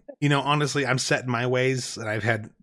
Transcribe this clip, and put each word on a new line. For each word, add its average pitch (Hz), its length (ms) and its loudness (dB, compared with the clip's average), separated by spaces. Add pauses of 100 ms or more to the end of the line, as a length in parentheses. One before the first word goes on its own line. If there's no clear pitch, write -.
(220)
you 147 80 4
know, 143 120 4
honestly, 143 460 0
I'm 127 100 2
set 127 280 -2
in 127 40 -4
my 120 160 0
ways, 127 520 0
and 113 120 -6
I've 107 140 -4
had, 110 260 0 (140)